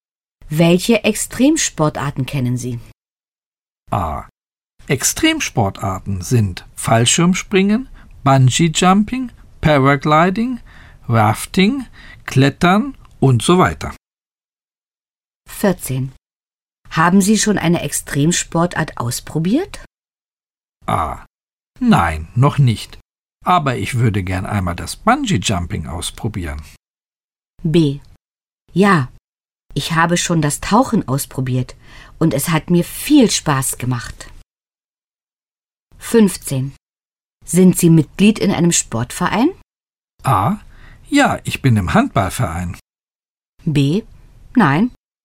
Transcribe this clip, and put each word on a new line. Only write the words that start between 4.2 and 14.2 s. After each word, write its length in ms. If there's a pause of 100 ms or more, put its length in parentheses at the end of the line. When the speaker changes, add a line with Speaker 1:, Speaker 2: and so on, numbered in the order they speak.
Speaker 2:
Extremsportarten 1400
sind 440 (100)
Fallschirmspringen, 1120 (340)
Bungee-Jumping, 1120 (280)
Paragliding, 1000 (480)
Rafting, 800 (380)
Klettern 720 (220)
und 240
so 160
weiter. 380 (1500)